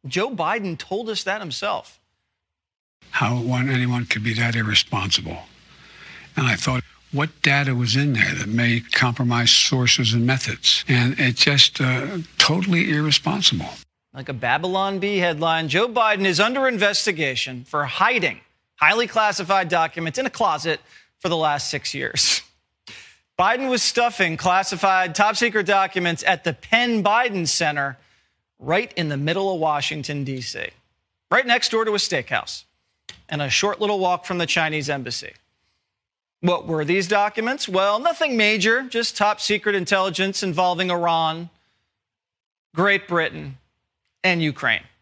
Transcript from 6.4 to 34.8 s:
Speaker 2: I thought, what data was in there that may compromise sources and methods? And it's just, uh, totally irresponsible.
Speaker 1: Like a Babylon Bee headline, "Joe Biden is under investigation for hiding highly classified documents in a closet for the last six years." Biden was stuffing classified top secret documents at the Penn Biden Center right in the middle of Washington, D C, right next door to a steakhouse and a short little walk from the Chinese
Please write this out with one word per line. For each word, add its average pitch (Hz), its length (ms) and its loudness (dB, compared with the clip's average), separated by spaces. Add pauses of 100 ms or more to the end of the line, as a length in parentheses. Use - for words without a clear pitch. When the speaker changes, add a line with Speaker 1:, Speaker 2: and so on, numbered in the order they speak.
Speaker 2:
I 110 100 2
thought, 127 260 -2 (280)
what 147 200 0 (100)
data 139 340 2
was 120 220 0
in 143 160 2
there 107 220 0
that 98 140 -6
may 117 320 2
compromise 120 720 2
sources 123 600 4
and 117 140 2
methods? - 600 0
And 123 300 2
it's 123 240 2
just, - 380 4
uh, 131 380 0 (180)
totally 180 560 0
irresponsible. 151 760 0 (420)
Speaker 1:
Like 131 160 -12
a 139 60 -8
Babylon 180 640 -2
Bee 202 200 -2
headline, 165 500 0
"Joe 190 200 2
Biden 214 380 2
is 175 120 2
under 262 300 2
investigation 160 960 -2
for 147 200 -2
hiding 180 560 0 (360)
highly 214 300 4
classified 196 600 0
documents 165 500 -2
in 262 80 -2
a - 40 -2
closet 160 500 -2 (400)
for 185 80 -4
the 165 80 0
last 147 340 0
six - 240 -6
years." - 480 -2 (960)
Biden 247 320 2
was 247 120 0
stuffing 202 540 0
classified 185 800 0
top 208 220 2
secret 220 300 0
documents 185 600 0
at 185 180 0
the 165 80 0
Penn 233 500 0
Biden 208 460 2
Center 143 480 -2 (640)
right 175 360 -2
in 165 120 -2
the 143 80 -2
middle 175 360 0
of 165 80 -4
Washington, 147 640 -2
D 131 160 -8
C, - 280 -8 (640)
right 247 160 4
next 240 240 2
door 226 140 2
to 220 80 0
a 202 60 0
steakhouse - 680 -4 (640)
and 147 140 -4
a 135 80 -4
short - 300 0
little 208 180 0
walk 180 260 0
from 180 140 -4
the 165 80 0
Chinese 156 420 0